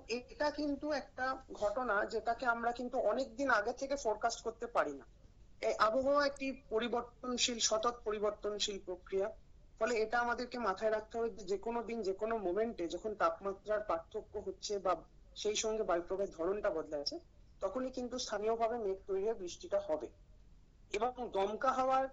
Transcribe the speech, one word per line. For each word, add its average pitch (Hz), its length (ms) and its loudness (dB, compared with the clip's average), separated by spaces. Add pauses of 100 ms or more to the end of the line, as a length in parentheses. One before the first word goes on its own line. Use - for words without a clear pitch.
এটা 247 440 -2
কিন্তু 294 400 -2
একটা 262 460 -2 (160)
ঘটনা 208 520 2
যেটাকে 226 400 -2
আমরা 233 260 2
কিন্তু 247 280 -2
অনেক 226 360 2
দিন 269 140 2
আগে 220 240 6
থেকে 262 220 -2
ফোরকাস্ট 220 460 0
করতে 233 260 -4
পারি 151 260 2
না। 131 120 -12 (560)
এই 220 120 2
আবহাওয়া 262 520 6
একটি 269 440 -2
পরিবর্তনশীল, 240 880 0
সতত 220 440 2
পরিবর্তনশীল 208 840 -2
প্রক্রিয়া, 190 460 -2 (480)
ফলে 233 160 2
এটা 220 240 2
আমাদেরকে 240 400 0
মাথায় 214 320 2
রাখতে 214 260 -2
হবে 233 120 0
যে 196 160 -10
যেকোনো 226 380 -2
দিন, 226 180 -4
যেকোনো 208 360 0
মোমেন্টে 196 500 0
যখন 190 280 -4
তাপমাত্রার 196 640 0
পার্থক্য 196 640 -4
হচ্ছে 196 340 -4
বা 180 160 2 (400)
সেই 214 200 -2
সঙ্গে 220 280 0
বায়ুপ্রবাহের 185 540 0
ধরনটা 202 320 0
বদলাচ্ছে, 156 500 -4 (420)
তখনই 254 280 -2
কিন্তু 247 300 -4
স্থানীয়ভাবে 226 580 0
মেঘ 190 200 -2 (100)
তৈরি 190 160 0
হয়ে 226 100 2
বৃষ্টিটা 185 460 -2
হবে। 156 280 -2 (840)
এবং 240 400 -2
দমকা 208 400 2
হাওয়ার 262 420 2